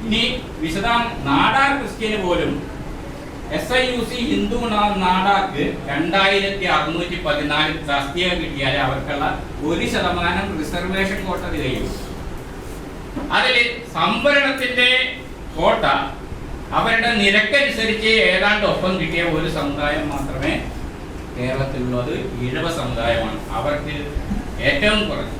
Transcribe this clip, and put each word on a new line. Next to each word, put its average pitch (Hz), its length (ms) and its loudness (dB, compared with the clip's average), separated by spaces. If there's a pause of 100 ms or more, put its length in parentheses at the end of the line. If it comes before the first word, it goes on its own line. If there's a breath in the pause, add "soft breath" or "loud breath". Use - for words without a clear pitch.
ഇനി 226 160 2 (440)
വിശദാം-, 233 440 2 (200)
നാടാർ 277 500 4
ക്രിസ്ത്യന് 214 460 -2
പോലും 156 260 2 (1040)
എസ് 202 220 -2
ഐ - 20 4 (100)
യു 240 180 0
സി 247 100 -4 (100)
ഹിന്ദു 208 280 2 (160)
നാ-, 208 200 4 (100)
നാടാർക്ക് 190 600 4 (260)
രണ്ടായിരത്തി 196 760 2 (100)
അറുന്നൂറ്റി 165 500 0
പതിനാല് 147 480 2 (160)
തസ്തിക 143 380 0 (140)
കിട്ടിയാലേ 139 440 -2
അവർക്കുള്ള 135 400 -2 (440)
ഒരു 175 240 0
ശതമാനം 180 540 0 (140)
റിസർവേഷൻ 185 680 -2
കോട്ട - 160 -2 (100)
തികയുള്ളൂ. 131 380 -2 (1500)
അതിൽ - 200 4 (400)
സംവരണത്തിന്റെ 254 920 4 (680)
കോട്ട - 280 4 (920)
അവരുടെ 226 320 2 (100)
നിരക്കനുസരിച്ച് 220 880 2 (220)
ഏതാണ്ട് 202 400 2
ഒപ്പം 185 260 0
കിട്ടിയ 170 240 0 (140)
ഒരു 156 200 0
സമുദായം 147 560 -2
മാത്രമേ 139 400 -2 (840)
കേരളത്തിലുള്ളത്, 127 800 -2 (300)
ഈഴവ 160 220 -2 (100)
സമുദായമാണ്. 117 600 0 (200)
അവർക്ക് 147 360 -2 (760)
ഏറ്റവും 208 400 2
കുറഞ്ഞ 127 300 -4